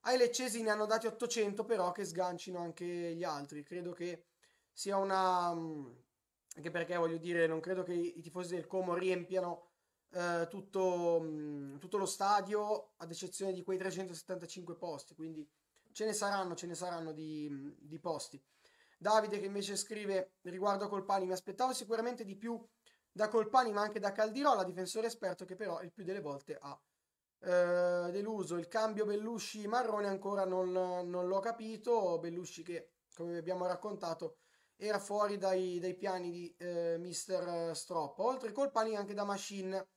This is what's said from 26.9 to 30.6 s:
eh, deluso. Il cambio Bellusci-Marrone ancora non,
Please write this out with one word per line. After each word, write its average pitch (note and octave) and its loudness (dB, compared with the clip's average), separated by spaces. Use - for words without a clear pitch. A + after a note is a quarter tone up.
eh, F3+ 4
deluso. G3 -2
Il E3+ -4
cambio A3 2
Bellusci-Marrone G#3+ 0
ancora G3 0
non, F#3 2